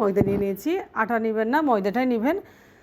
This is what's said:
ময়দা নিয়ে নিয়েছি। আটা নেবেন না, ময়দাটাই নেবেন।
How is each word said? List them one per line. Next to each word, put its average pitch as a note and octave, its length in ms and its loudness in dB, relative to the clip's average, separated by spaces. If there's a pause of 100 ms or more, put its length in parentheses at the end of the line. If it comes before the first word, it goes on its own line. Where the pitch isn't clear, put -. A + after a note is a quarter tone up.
ময়দা G3+ 280 4
নিয়ে G3+ 160 0
নিয়েছি। G3 260 -4 (320)
আটা A#3 220 -2
নেবেন A3 300 0
না, D4+ 40 4 (100)
ময়দাটাই G#3+ 440 0
নেবেন। A#3+ 240 0 (460)